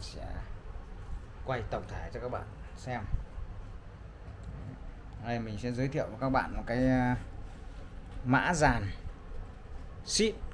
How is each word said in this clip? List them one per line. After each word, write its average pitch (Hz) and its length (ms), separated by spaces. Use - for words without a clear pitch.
sẽ - 260
quay 127 260
tổng 107 180
thể - 260
cho 117 60
các 123 80
bạn 110 140
xem. 123 240
Đây, 117 140
mình 110 200
sẽ 123 140
giới 127 160
thiệu 139 180
với 110 140
các 135 80
bạn 104 280
một 107 100
cái, 127 200
à, 123 300
mã 127 300
dàn 123 360
xịn 214 300